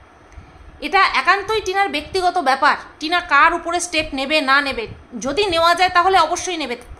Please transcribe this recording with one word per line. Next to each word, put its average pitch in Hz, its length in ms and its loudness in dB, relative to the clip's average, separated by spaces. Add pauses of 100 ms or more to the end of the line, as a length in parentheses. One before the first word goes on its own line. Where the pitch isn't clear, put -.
(800)
এটা 339 220 0
একান্তই 392 580 0
টিনার 392 280 -2
ব্যক্তিগত 359 500 -2
ব্যাপার, 262 380 2 (220)
টিনা 339 220 -2
কার 302 340 4
উপরে 339 260 -4
স্টেপ 311 320 -4
নেবে 277 280 -2
না 269 200 4
নেবে, 254 260 -4 (340)
যদি 294 260 -2
নেওয়া 339 280 2
যায় 370 160 0
তাহলে 370 280 4
অবশ্যই 349 380 -2
নেবে। 247 200 -6 (240)